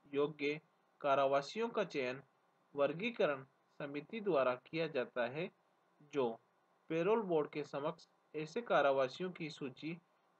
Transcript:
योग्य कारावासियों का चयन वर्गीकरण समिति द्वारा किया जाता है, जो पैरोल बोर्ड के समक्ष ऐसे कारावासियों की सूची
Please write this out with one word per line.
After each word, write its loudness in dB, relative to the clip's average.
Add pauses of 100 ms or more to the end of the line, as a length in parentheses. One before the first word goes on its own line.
(140)
योग्य 0 (400)
कारावासियों 2
का 0
चयन -4 (520)
वर्गीकरण 0 (360)
समिति -8
द्वारा 4 (120)
किया -2
जाता -2
है, -6 (640)
जो 2 (600)
पैरोल 2
बोर्ड 2
के -6
समक्ष -6 (280)
ऐसे -6
कारावासियों 2
की -8
सूची -8 (420)